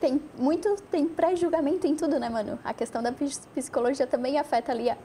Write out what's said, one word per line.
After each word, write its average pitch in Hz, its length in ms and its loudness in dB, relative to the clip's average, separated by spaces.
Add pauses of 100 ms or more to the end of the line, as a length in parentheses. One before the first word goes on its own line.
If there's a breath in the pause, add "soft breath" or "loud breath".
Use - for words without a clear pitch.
tem 262 200 2 (180)
muito, 330 360 2 (160)
tem 302 160 2
pré-julgamento 330 800 2
em 294 100 4
tudo, 311 240 0
né, 240 100 -4
Manu? 226 340 -4
A 226 100 -4
questão 233 300 -4
da 240 80 0
pis-, 277 420 -6
psicologia 254 540 0
também 254 320 0
afeta 240 320 0
ali 233 180 0
a, 233 160 -2